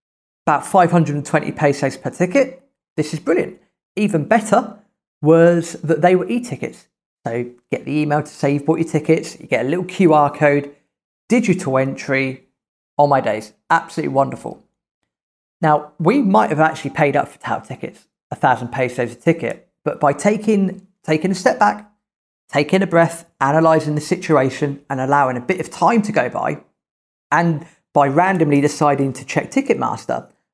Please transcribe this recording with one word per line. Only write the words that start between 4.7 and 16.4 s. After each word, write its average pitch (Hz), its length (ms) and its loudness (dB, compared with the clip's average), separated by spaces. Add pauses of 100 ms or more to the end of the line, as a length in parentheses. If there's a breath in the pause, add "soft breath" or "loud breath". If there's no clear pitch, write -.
was 170 500 4 (100)
that 151 200 0
they 185 140 6
were 175 120 0
e-tickets. - 600 -8 (380)
So 123 240 -6 (200)
get - 140 -6
the 135 80 -8
email 147 300 0
to 151 60 -10
say 143 260 -2
you've 143 120 -4
bought 165 120 0
your 165 100 -2
tickets, 160 500 -2
you - 80 -20
get 120 200 -2
a - 20 -4
little 175 160 -4
Q 175 300 2
R 147 200 4
code, 143 400 0 (540)
digital 175 480 0
entry. 135 720 -2 (500)
Oh 147 100 4
my 139 140 2
days, 110 320 -6 (160)
absolutely 156 460 -2
wonderful. 131 500 -4 (960)
Now, 151 380 0
we 226 240 2
might 214 280 2